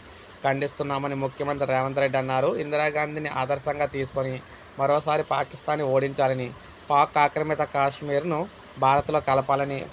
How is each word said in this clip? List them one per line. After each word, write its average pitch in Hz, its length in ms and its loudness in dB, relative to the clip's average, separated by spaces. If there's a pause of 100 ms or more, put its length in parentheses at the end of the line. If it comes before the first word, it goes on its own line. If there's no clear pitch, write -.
(440)
ఖండిస్తున్నామని 139 720 -2
ముఖ్యమంత్రి 139 520 -2
రేవంత్ 131 320 0
రెడ్డి 135 180 2
అన్నారు. 131 380 0
ఇందిరాగాంధీని 151 720 -2
ఆదర్శంగా 143 560 -2
తీసుకొని 135 560 -4 (380)
మరోసారి 151 440 2
పాకిస్తాన్ని 147 600 -2
ఓడించాలని, 131 680 2 (380)
పాక్ 147 280 4
ఆక్రమిత 156 420 2
కాశ్మీర్ను 147 880 0 (320)
భారత్లో 143 400 4
కలపాలని 139 600 0 (140)